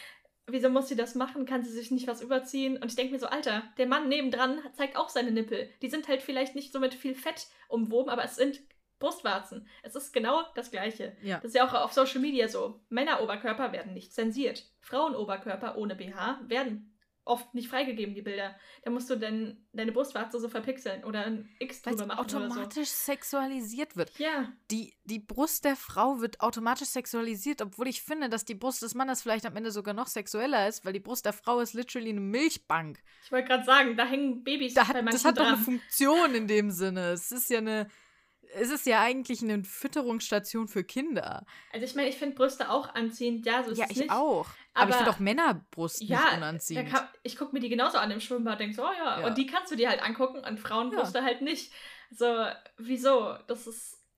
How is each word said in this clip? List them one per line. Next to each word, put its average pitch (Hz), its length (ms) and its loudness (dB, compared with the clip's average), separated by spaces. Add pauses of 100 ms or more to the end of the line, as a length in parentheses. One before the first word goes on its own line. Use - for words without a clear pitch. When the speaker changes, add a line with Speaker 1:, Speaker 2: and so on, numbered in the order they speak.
(480)
Speaker 1:
Wieso 254 220 2
muss 262 180 2
sie 277 60 -4
das 226 220 -2
machen? 262 280 -2
Kann 254 200 -2
sie 233 80 -8
sich 233 180 -8
nicht 247 160 0
was 233 160 -4
überziehen?“ 262 580 0
Und 262 100 -6
ich - 60 -8
denk 262 140 0
mir 262 80 -2
so, 262 80 -4
„Alter, 254 360 -2 (160)
der 254 80 4
Mann 285 220 2
nebendran 262 520 2 (140)
zeigt 277 220 -2
auch 349 120 2
seine 240 240 0
Nippel. 220 380 -2 (120)
Die 262 60 -2
sind 302 180 -4
halt 262 160 2
vielleicht 269 320 -2
nicht 277 180 -10
so 269 60 -2
mit 254 160 0
viel 262 200 -4
Fett 320 320 -8 (220)
umwoben, 226 420 2
aber 247 140 0
es - 120 -8
sind 277 240 2 (380)
Brustwarzen.“ - 680 -2 (160)
Es - 140 -10
ist - 160 -10
genau 262 320 2 (100)
das - 160 -8
Gleiche. 196 520 -6
Speaker 2:
Ja. 190 160 -4
Speaker 1:
Das - 80 -10
ist 226 100 0
ja 254 100 8
auch 254 80 2
auf - 200 2
Social 262 260 4
Media 262 260 4
so. 202 440 -4
Männeroberkörper 220 840 0
werden 185 220 -8
nicht - 180 -16
zensiert. 226 540 0 (160)
Frauenoberkörper 214 960 -2
ohne 208 180 -2
B 185 180 -10
H 226 320 -2
werden 240 480 -4 (320)
oft 240 280 -2
nicht 240 140 -6
freigegeben, 226 460 -2
die 202 80 -10
Bilder. 202 340 -6 (280)
Da 226 60 -4
musst 247 200 -4
du 254 60 0
dann 214 560 -4
deine 220 200 -2
Brustwarze 233 480 -2
so 226 80 -4
verpixeln 226 560 -6
oder 208 200 -4
ein 220 240 -4 (100)
X - 260 -10
Speaker 2:
Weil's 240 140 -2
Speaker 1:
drüber 202 80 -4
machen 226 260 -4
oder 262 180 -2
so. 240 100 -4
Speaker 2:
automatisch 277 280 -4
sexualisiert 269 1080 -4
wird. 170 220 -2
Speaker 1:
Ja. 294 340 -2 (180)
Speaker 2:
Die, 220 340 -4
die 220 160 -6
Brust 233 440 -2
der 285 120 2
Frau 247 440 0
wird 226 200 -4
automatisch 233 480 0
sexualisiert, 233 720 -4
obwohl 208 240 -4
ich 254 160 -4
finde, 302 260 -4
dass 220 160 -2
die 226 120 -8
Brust 247 260 -4
des 226 120 -6
Mannes 262 280 -2
vielleicht 220 240 0
am 196 100 -8
Ende 226 140 -4
sogar 202 240 -4
noch 233 140 -4
sexueller 220 580 0
ist, 220 180 -4
weil 190 80 -4
die 196 80 -4
Brust 226 240 -6
der 214 80 0
Frau 240 280 0
ist 226 140 -2
literally 233 360 -6
eine 208 100 -4
Milchbank. 196 800 -2 (220)
Speaker 1:
Ich - 100 -20
wollte 254 160 2
grad 254 160 4
sagen, 254 320 8
da 233 100 4
hängen 262 380 0
Babys 269 300 0
Speaker 2:
Da 240 140 8
hat, 254 80 2
Speaker 1:
bei 247 120 2
Speaker 2:
das 226 40 4
Speaker 1:
manchen 254 160 4
Speaker 2:
hat - 100 6
doch 302 80 8
eine 226 100 6
Speaker 1:
dran. 220 80 0
Speaker 2:
Funktion 277 680 4
in 220 140 0
dem 208 240 4
Sinne. 185 400 0
Es 175 180 -4
ist 247 180 -2
ja 240 100 4
eine, 220 300 -2 (640)
es 233 160 0
ist 294 160 -2
ja 220 160 6
eigentlich 247 400 0
eine 214 220 0
Fütterungsstation 226 1040 -2
für 202 160 -2
Kinder. 254 640 -4 (280)
Speaker 1:
Also 226 120 -6
ich 254 100 -6
meine, 285 140 2
ich 277 80 -4
find 277 180 -4
Brüste 262 360 2
auch 277 240 0
anziehend, 233 520 -2
ja, 240 160 4
so 233 80 -4
ist 226 80 -4
Speaker 2:
Ja, 226 60 2
Speaker 1:
es - 80 0
Speaker 2:
ich 233 80 0
Speaker 1:
nicht. 302 100 2
Speaker 2:
auch. 233 380 4 (260)
Aber 214 160 6
ich 247 60 6
Speaker 1:
Aber - 0 -
Speaker 2:
find 233 120 6
auch 214 120 4
Männerbrust 208 880 0
nicht - 20 2
Speaker 1:
ja, 269 200 6
Speaker 2:
unanziehend. 165 600 -2
Speaker 1:
da 262 80 4
kann, 262 100 -4 (140)
ich 247 140 -6
guck 277 160 -6
mir 269 80 -2
die 240 80 -2
genauso 240 300 2
an 214 120 2
im 208 100 -4
Schwimmbad, 226 400 -2
denk 208 140 -4
so, 240 100 -4
„Oh 370 140 0
ja.“ 254 220 -2
Speaker 2:
Ja. - 60 0
Speaker 1:
Und 233 120 0
die 269 80 4
kannst 359 260 -2
du 269 40 -2
dir 240 120 4
halt 208 140 2
angucken 262 420 -2
und 214 160 -6
Frauenbrüste 240 580 0
Speaker 2:
Ja. 262 60 0
Speaker 1:
halt 247 180 0
nicht. 302 300 -4 (380)
So, 233 360 2 (300)
wieso? 247 600 4 (100)
Das 233 200 -6
ist, - 380 -14 (140)